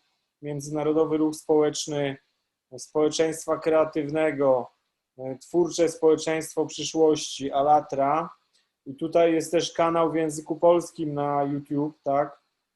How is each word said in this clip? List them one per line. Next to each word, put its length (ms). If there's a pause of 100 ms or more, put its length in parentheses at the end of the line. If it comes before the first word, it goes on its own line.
(420)
Międzynarodowy 760
Ruch 180
Społeczny, 840 (600)
Społeczeństwa 800
Kreatywnego, 1120 (460)
e, 200
Twórcze 520
Społeczeństwo 760
Przyszłości, 840
alatra. 800 (560)
I 100
tutaj 380
jest 180
też 220
kanał 380
w 40
języku 400
polskim 580
na 300
YouTube, 600
tak? 380 (340)